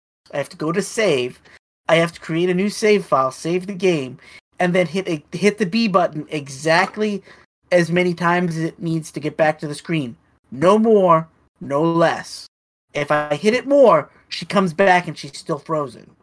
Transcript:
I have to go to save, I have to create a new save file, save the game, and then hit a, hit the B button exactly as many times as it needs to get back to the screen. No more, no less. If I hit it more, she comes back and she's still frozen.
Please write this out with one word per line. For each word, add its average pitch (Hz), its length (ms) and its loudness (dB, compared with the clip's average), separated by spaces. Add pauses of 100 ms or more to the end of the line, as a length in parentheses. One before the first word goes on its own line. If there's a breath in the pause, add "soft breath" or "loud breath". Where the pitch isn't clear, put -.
(340)
I 143 40 -6
have 139 120 -4
to - 80 -20
go 151 140 -4
to 190 100 -2
save, 147 600 -2 (480 loud breath)
I 165 60 4
have 170 180 2
to - 60 -20
create 170 300 -2
a 190 40 0
new 196 160 0
save 208 360 2
file, 131 260 0
save 185 360 -6
the 202 60 -8
game, 165 440 -2 (420 loud breath)
and 180 140 0
then 180 140 2
hit 180 200 -6
a, 160 160 -6 (120)
hit 202 220 0
the 214 80 0
B 226 220 0
button 160 420 0
exactly 160 920 -2 (480 loud breath)
as 170 200 4
many 180 220 2
times 175 440 0
as 160 60 -4
it 165 160 -8
needs 165 320 -6
to - 80 -12
get 147 180 -6
back 156 220 2
to 156 80 -8
the 147 80 -10
screen. 147 400 -6 (360)
No 165 260 4
more, 185 500 4 (320)
no 139 220 -2
less. 165 640 -2 (480)
If 147 180 -4
I 151 240 0
hit 208 180 0
it 247 140 -4
more, 226 420 6 (200 soft breath)
she - 160 -10
comes 185 280 0
back 180 340 2
and 147 100 -10
she's - 200 -16
still 147 220 -8
frozen. 143 640 -8